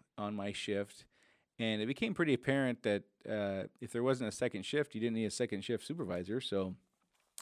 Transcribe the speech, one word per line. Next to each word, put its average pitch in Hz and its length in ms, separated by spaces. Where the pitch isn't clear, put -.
on 104 160
my 101 200
shift, 101 520
and 110 220
it 110 40
became 175 280
pretty 160 200
apparent 131 500
that, 101 200
uh, 98 380
if 113 120
there 120 120
wasn't 127 260
a - 20
second 110 320
shift, 147 320
you 110 60
didn't 117 140
need 113 100
a 101 60
second 104 320
shift 117 220
supervisor. 104 560
So, 95 340